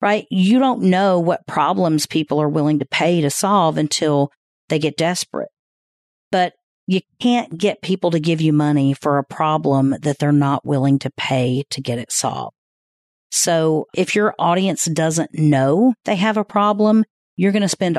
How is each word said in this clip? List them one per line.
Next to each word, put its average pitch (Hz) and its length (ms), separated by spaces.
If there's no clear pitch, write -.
Right? 208 300
You 190 280
don't 262 260
know 185 360
what 170 260
problems 160 600
people 151 340
are 151 80
willing 151 300
to 151 80
pay 170 340
to 143 80
solve 180 480
until 147 540
they 156 80
get 147 180
desperate. - 540
But 180 220
you 185 160
can't 240 380
get 202 240
people 180 300
to 170 80
give 160 200
you 156 140
money 147 400
for 143 240
a 139 60
problem 143 760
that 147 180
they're 147 140
not 143 320
willing 139 360
to 131 100
pay 127 600
to 135 120
get 120 160
it - 120
solved. - 460
So 160 640
if - 200
your 208 240
audience 175 480
doesn't 160 480
know 151 580
they 208 100
have 208 220
a 208 60
problem, 214 600
you're 190 160
gonna 202 160
spend 180 300